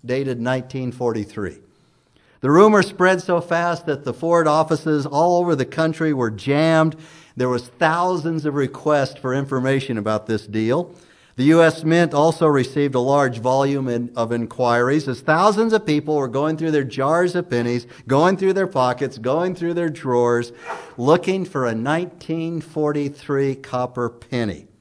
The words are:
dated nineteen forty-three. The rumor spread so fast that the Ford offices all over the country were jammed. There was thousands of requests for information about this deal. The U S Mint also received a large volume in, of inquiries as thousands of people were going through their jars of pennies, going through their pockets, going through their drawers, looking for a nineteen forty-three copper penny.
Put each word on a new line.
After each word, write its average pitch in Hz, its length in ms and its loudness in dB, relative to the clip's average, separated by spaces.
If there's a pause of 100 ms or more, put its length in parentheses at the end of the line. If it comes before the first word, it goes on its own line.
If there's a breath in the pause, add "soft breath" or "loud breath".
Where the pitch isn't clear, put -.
dated 127 340 -4
nineteen 127 540 -4
forty-three. 107 640 -4 (800 soft breath)
The 131 100 0
rumor 202 320 8
spread 185 400 2
so 170 200 0
fast 170 460 -2
that 143 180 -4
the 123 80 -4
Ford 165 340 2
offices 156 580 0
all 175 360 2
over 175 120 2
the 135 120 0
country 160 480 -2
were 120 180 0
jammed. 156 640 2 (400 loud breath)
There 127 140 0
was 123 180 -2
thousands 165 800 -2
of 147 80 -2
requests 139 680 -2
for 127 140 -4
information 135 640 -2
about 107 300 -2
this 110 200 -4
deal. 113 480 -2 (400 loud breath)
The 143 200 4
U 165 80 8
S 160 220 2
Mint 165 280 2
also 156 340 2
received 139 480 0
a 123 40 2
large 135 400 0
volume 135 480 0
in, 120 260 -4
of 117 200 -2
inquiries 120 720 0
as 127 140 -6
thousands 202 500 2
of 214 140 0
people 151 320 0
were 135 100 -2
going 147 300 -2
through 160 140 -2
their 147 120 2
jars 156 500 0
of 175 160 -4
pennies, 120 380 -2 (220 loud breath)
going 160 260 4
through 190 160 0
their 190 160 0
pockets, 127 500 -2
going 156 380 -2
through 170 200 -4
their 170 140 -2
drawers, 120 640 0 (460 loud breath)
looking 175 480 2
for 131 200 -4
a 117 80 0
nineteen 160 840 -4
forty-three 143 960 -2
copper 123 540 -6
penny. 110 580 -6 (140)